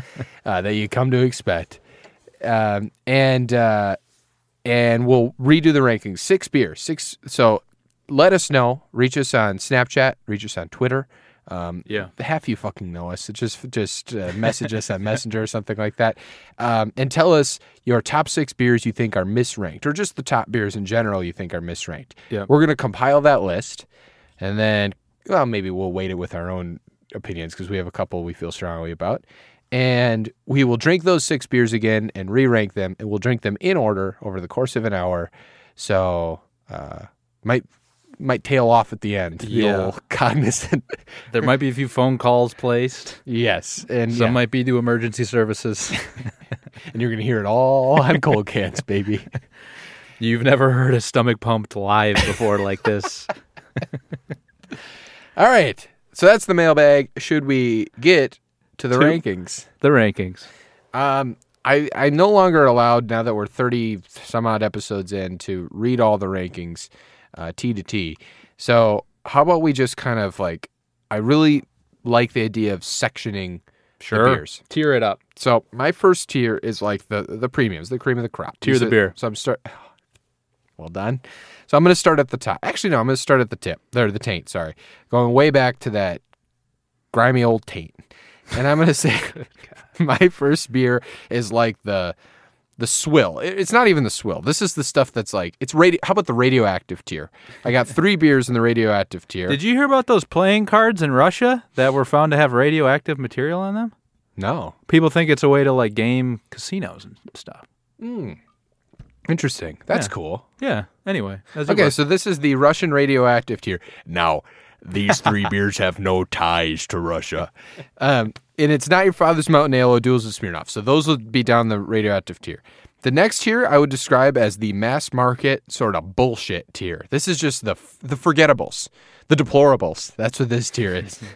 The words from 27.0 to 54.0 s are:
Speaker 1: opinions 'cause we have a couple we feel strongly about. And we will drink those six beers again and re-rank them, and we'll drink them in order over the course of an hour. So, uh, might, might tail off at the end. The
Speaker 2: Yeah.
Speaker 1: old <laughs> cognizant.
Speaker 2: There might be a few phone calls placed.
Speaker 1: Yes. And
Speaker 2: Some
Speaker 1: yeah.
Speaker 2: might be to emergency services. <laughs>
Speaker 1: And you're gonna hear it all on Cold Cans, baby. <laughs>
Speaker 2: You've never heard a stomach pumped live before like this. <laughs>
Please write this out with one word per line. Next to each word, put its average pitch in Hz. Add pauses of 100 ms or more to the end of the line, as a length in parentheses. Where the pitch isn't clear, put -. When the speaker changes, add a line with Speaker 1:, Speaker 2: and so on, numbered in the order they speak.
Speaker 1:
opinions 85
'cause 92
we 98
have 90
a -
couple 92
we 85
feel 85
strongly 82
about. 87 (460)
And 123 (160)
we 135
will 117
drink 165
those 175
six 139
beers 120
again 110
and 95
re-rank 113
them, 92
and 110
we'll 104
drink 120
them 104
in 185
order 98
over 95
the 90
course 131
of 113
an 104
hour. 90 (440)
So, 87 (300)
uh, - (440)
might, 117 (540)
might 123
tail 127
off 117
at -
the 104
end. 87
The 113
Speaker 2:
Yeah. 107
Speaker 1:
old 95
<laughs> -
cognizant. 123 (480)
Speaker 2:
There 120
might 131
be 139
a 123
few 135
phone 131
calls 123
placed. 123
Speaker 1:
Yes. 117
And 117
Speaker 2:
Some 117
Speaker 1:
yeah. 120
Speaker 2:
might 123
be 127
to 123
emergency 120
services. 110
<laughs> - (920)
Speaker 1:
And 113
you're 120
gonna 110
hear 117
it 98
all 131
on 131
Cold 107
Cans, 95
baby. 101 (500)
<laughs> -
Speaker 2:
You've 117
never 135
heard 127
a 120
stomach 120
pumped 110
live 104
before 101
like 98
this. - (500)
<laughs> - (1300)